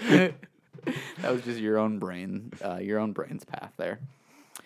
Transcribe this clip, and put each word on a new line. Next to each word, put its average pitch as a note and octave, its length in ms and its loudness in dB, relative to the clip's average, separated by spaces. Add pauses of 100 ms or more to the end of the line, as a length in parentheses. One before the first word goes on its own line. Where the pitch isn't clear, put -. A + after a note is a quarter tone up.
<laughs> F#3 300 8 (880)
That B2+ 100 0
was B2 120 0
just A#2+ 160 -4
your G#2+ 180 4
own G#2+ 220 2
brain, F#2+ 520 -6 (140)
uh, F#2 120 -4
your G2+ 220 -2
own G#2+ 120 0
brain's - 340 -6
path - 320 -10
there. F2+ 220 -4 (680)